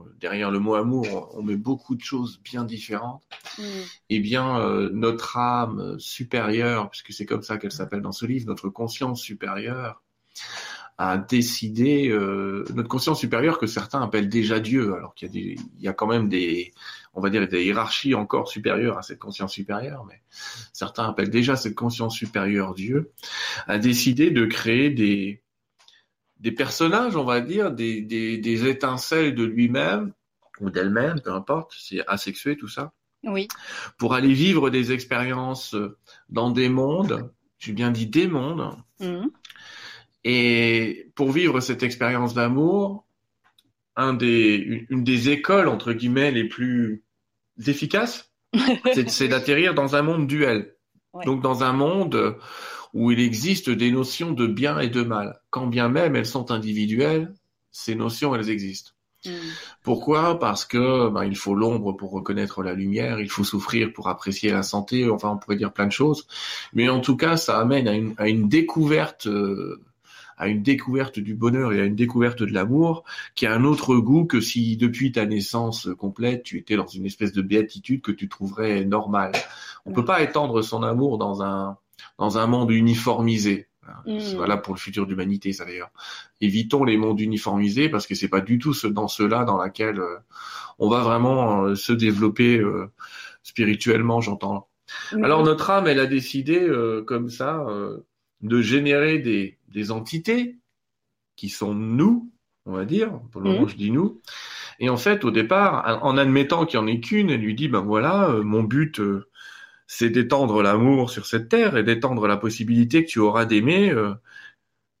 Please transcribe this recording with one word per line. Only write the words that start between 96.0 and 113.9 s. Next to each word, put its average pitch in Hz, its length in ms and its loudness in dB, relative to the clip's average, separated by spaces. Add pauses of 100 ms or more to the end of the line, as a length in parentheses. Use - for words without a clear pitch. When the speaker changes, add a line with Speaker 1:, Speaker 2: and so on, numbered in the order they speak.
Speaker 1:
a 135 60 4
décidé, 135 520 0
euh, 117 440 2
comme 120 260 -4
ça, 147 400 -4
euh, 101 300 -6 (420)
de 117 220 2
générer 143 560 2
des, 104 400 -2 (100)
des 104 220 -6
entités 226 640 -2 (800)
qui - 140 -8
sont 104 240 -4
nous, 135 560 2 (340)
on 95 80 -10
va 95 140 -4
dire, 190 340 -2 (120)
pour 95 100 -10
le 196 80 0
Speaker 2:
Mm. - 20 4
Speaker 1:
moment 233 160 2
je - 80 -12
dis 104 140 -2
nous. 156 320 0 (580)
Et 123 80 0
en 127 80 2
fait, 202 300 2
au 120 40 4
départ, 123 720 2
en 135 140 2
admettant 139 480 4
qu'il 131 160 0
n'y 107 60 0
en - 20 0
ait 117 120 0
qu'une, 208 280 2
elle 127 140 2
lui 107 120 -2
dit, 143 140 -2
ben 113 140 2
voilà, 147 480 2
euh, 110 120 2
mon 107 200 2
but, 143 360 0
euh, 98 300 -2 (580)
c'est - 220 0
d'étendre 120 540 2
l'amour 120 480 4
sur - 160 -10
cette 113 240 -2
terre 220 260 4
et 110 60 4
d'étendre 117 440 2
la 101 120 4
possibilité 117 680 2
que 160 60 -10
tu - 80 -2
auras 107 260 4
d'aimer, 135 460 4